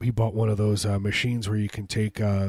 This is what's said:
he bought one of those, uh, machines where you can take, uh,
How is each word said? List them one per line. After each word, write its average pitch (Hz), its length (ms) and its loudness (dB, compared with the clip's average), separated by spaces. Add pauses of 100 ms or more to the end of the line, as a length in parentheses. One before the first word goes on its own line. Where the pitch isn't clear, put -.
he 120 80 0
bought 113 240 0
one 110 140 2
of 107 80 2
those, 104 280 2
uh, 101 140 0
machines 104 500 -2
where 107 100 0
you 104 100 0
can 101 180 -8
take, 107 340 -2
uh, 98 280 2